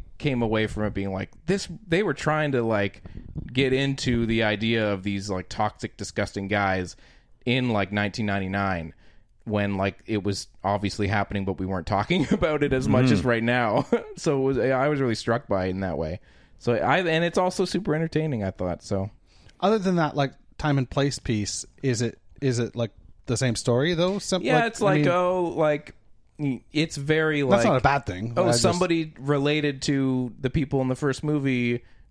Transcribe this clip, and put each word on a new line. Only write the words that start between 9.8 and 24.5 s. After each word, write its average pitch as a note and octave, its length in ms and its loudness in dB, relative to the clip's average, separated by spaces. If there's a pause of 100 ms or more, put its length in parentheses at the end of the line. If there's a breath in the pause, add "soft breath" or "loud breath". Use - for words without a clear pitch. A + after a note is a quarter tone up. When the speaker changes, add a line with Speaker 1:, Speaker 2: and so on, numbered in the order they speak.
Speaker 1:
it G#2+ 160 -2
was G2 260 -4 (180)
obviously G2+ 420 0
happening, G2+ 380 -2
but F#2+ 140 -4
we F#2+ 60 -2
weren't F#2 220 -4
talking B2 400 0
<laughs> - 60 -2
about D#3+ 280 0
it C#3+ 120 0
as C3 160 -2
much C3 160 4
Speaker 2:
Mm-hmm. B2+ 80 6
Speaker 1:
as F#2 100 2
right A#2 200 2
now. A#2+ 420 2 (160)
<laughs> G#4+ 160 -14
So C#3 240 0
it - 20 0
was, C3+ 140 2
I C3 320 2
was D3 100 0
really B2 160 0
struck A2+ 320 -2
by F#2+ 200 0
it - 20 0
in F#2 120 -2
that F2+ 160 -2
way. D#2+ 220 -4 (400 soft breath)
So A#2+ 140 0
I, A#2 280 2
and E3 220 2
it's E3+ 140 0
also F3+ 280 2
super F3 280 -2
entertaining, D#3 500 -2
I F#2+ 60 0
thought. F2+ 320 -4
So G2 300 -4 (480 soft breath)
Speaker 3:
Other G#3+ 180 2
than F#3 200 0
that, D#3 180 0
like, C#3 180 0 (240)
time C#3+ 220 2
and B2+ 100 -2
place C#3 300 0
piece, - 480 -4 (160)
is A#2+ 180 0
it, - 160 -2 (240)
is C3 160 0
it, A#2 180 -2
like, A2+ 140 -2 (380)
the A#2 100 0
same B2 180 0
story C3 380 2
though? F3+ 240 0
Sim-, F#3 240 -2
Speaker 1:
Yeah, B3+ 140 2